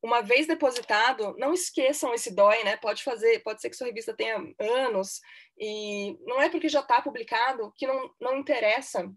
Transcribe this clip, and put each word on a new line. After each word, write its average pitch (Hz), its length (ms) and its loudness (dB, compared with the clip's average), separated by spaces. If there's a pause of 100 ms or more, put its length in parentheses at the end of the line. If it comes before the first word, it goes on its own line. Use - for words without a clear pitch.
uma 233 180 2
vez 247 260 2
depositado, 247 880 0
não 269 160 0
esqueçam 294 640 0
esse 233 180 -6
doi, 208 300 6
né? 208 120 0
Pode 208 280 -4
fazer, 226 400 2
pode 220 180 -8
ser - 80 -6
que - 60 -12
sua 254 100 -8
revista 226 300 -8
tenha 220 280 -4 (160)
anos, 220 640 0 (380)
e 208 680 -6
não 254 160 0
é 320 80 4
porque 330 180 -2
já 285 140 2
tá 247 180 4
publicado 233 760 -2
que 277 80 -4
não, 262 340 -4
não 247 160 -2
interessa 247 800 0